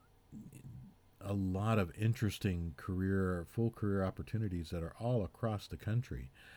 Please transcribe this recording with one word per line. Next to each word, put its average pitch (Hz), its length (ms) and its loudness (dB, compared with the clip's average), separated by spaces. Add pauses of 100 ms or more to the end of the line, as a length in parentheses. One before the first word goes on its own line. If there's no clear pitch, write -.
(1200)
A 101 100 -2
lot 98 440 2
of 87 180 2
interesting 98 800 2
career, 92 720 2
full 117 220 2
career 98 320 0
opportunities 95 680 -2
that 85 120 -2
are 80 160 -6
all 117 240 2
across 107 460 -2
the - 80 -8
country. 104 540 -2 (260)